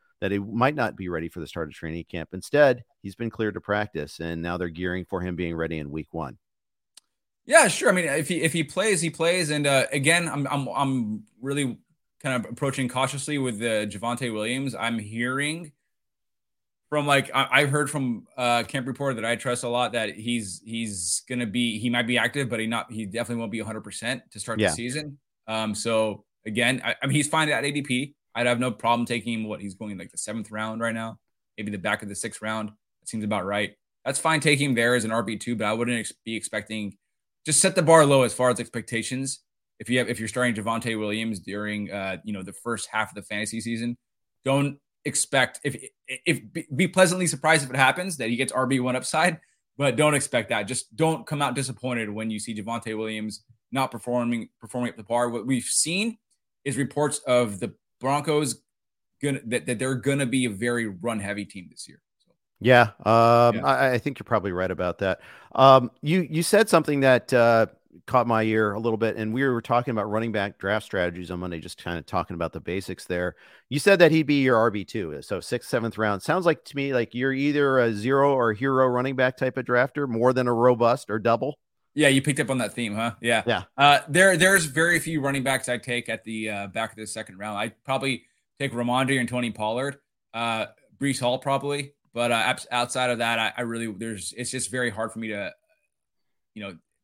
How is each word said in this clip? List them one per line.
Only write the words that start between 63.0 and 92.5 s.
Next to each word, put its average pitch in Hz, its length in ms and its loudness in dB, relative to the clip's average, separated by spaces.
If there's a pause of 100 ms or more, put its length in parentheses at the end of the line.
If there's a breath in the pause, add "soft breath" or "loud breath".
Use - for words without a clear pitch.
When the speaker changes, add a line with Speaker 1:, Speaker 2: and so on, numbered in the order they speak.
Speaker 1:
um, 117 520 8
Speaker 2:
Yeah. 113 100 -4
Speaker 1:
I, 131 280 4
I 123 40 2
think 135 220 -6
you're 117 60 -14
probably 101 260 0
right 90 200 -2
about 90 280 -2
that. 95 200 0 (340 loud breath)
Um, 131 380 8 (100)
you, 170 280 2
you 160 140 0
said 214 260 4
something 143 320 4
that, 131 320 6
uh, 117 320 6 (420)
caught 120 180 4
my 113 180 2
ear 110 300 2
a 107 60 -6
little 113 180 0
bit, 110 200 0
and 110 160 -4
we 135 140 0
were 117 140 0
talking 123 300 0
about 107 180 -2
running 110 220 -2
back 101 260 -4
draft 104 260 -2
strategies 87 460 -4
on 90 100 -6
Monday, 90 200 -6
just 87 220 -14
kinda 85 200 -6
talking 90 320 -4
about 82 180 -4
the 80 80 -12
basics 90 460 -8
there. 90 300 -4 (340 soft breath)
You 139 100 -2
said 196 200 6
that 160 120 8
he'd 160 160 4
be 143 140 4
your 127 160 6
R 113 140 4
B 101 120 -4
two, 80 380 -6
so 95 180 -6
sixth, - 300 -6
seventh 113 280 -2
round. 104 240 0
Sounds 170 240 0
like 160 200 2
to - 100 -16
me 139 180 -2
like 120 200 0
you're 131 200 -2
either 139 460 2
a 117 140 4
zero 135 400 2
or 117 200 2
hero 131 340 2
running 127 280 -2
back 127 220 0
type 131 200 -2
of 123 80 -4
drafter, 131 420 0
more 120 260 4
than 123 140 2
a 120 60 4
robust 120 560 4
or 110 100 -2
double. 117 400 0 (340)
Speaker 2:
Yeah, 147 140 4
you 135 160 6
picked 147 160 0
up 127 100 -2
on 131 80 -2
that 113 160 -2
theme, 107 220 -4
huh? 117 260 -2
Yeah. 113 240 2
Speaker 1:
Yeah. 101 180 0 (140)
Speaker 2:
Uh, 143 220 8 (100)
there, 185 260 6
there's 180 300 4
very 165 340 2
few 160 220 -4
running 139 220 -2
backs 131 260 0
I 123 80 -2
take 120 320 -6
at 110 140 -6
the, 110 260 -6
uh, 101 180 -6
back 110 220 -6
of - 80 -20
the 110 80 -12
second 104 320 -12
round. 101 220 -6
I 113 100 -4 (160)
probably 135 380 -2 (340)
take 139 160 -4
Rhamondre 127 460 0
and 120 100 -2
Tony 123 220 -4
Pollard, 120 460 -4 (360)
uh, 113 320 -4 (320)
Breece 135 220 -2
Hall 123 180 0
probably, 143 560 -4 (180)
but, 120 200 0
uh, 117 40 4
abs-, 127 360 0